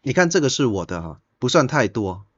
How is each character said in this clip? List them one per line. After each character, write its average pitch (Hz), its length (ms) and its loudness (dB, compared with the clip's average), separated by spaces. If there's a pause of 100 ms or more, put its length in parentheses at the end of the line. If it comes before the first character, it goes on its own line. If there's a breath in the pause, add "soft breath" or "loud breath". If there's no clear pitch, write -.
你 131 100 -4
看 180 160 4
这 180 120 2
个 139 80 2
是 135 180 0
我 98 180 -2
的 87 140 -6
啊， 80 200 -10 (200)
不 123 100 -2
算 139 180 4
太 131 220 0
多。 98 380 -6 (120)